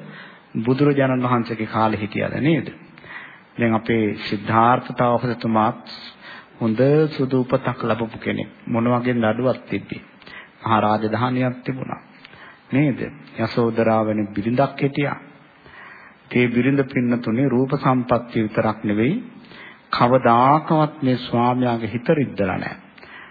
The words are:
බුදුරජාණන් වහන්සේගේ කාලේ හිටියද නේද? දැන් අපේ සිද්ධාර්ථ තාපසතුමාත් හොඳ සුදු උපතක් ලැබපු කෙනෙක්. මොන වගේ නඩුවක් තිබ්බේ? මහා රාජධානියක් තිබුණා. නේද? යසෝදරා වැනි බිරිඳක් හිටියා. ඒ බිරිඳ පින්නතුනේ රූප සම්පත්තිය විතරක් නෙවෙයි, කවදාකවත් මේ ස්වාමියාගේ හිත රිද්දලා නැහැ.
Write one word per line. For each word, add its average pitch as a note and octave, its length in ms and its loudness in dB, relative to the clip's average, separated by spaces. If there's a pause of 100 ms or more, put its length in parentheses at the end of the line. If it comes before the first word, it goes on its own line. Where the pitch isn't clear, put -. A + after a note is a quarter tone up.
(560)
බුදුරජාණන් C3 680 2
වහන්සේගේ A2+ 420 -2
කාලේ A2 340 0
හිටියද G#2 380 -4
නේද? C3+ 300 0 (840)
දැන් A#2 220 0
අපේ A2 300 0 (140)
සිද්ධාර්ථ A2+ 760 2
තාපසතුමාත් A#2+ 920 0 (720)
හොඳ A2+ 260 0 (280)
සුදු C3 320 0
උපතක් B2 420 -2
ලැබපු A2+ 360 -4
කෙනෙක්. G#2 300 -6 (160)
මොන A#2 220 0
වගේ B2 280 0
නඩුවක් A#2 500 0
තිබ්බේ? - 400 -8 (540)
මහා A2 220 2
රාජධානියක් A2 800 0
තිබුණා. - 420 -8 (640)
නේද? C3 340 0 (360)
යසෝදරා A2+ 640 2
වැනි G#2+ 260 -2
බිරිඳක් A#2+ 500 0
හිටියා. C#3 400 -2 (1080)
ඒ B2 200 2
බිරිඳ B2+ 360 2
පින්නතුනේ A#2+ 640 0
රූප C3 260 2
සම්පත්තිය B2 680 0
විතරක් G#2+ 400 0
නෙවෙයි, A2 320 0 (760)
කවදාකවත් C3 1120 4
මේ B2+ 160 2
ස්වාමියාගේ A#2+ 720 0
හිත A#2+ 200 -4
රිද්දලා G2+ 480 0
නැහැ. - 180 -8 (540)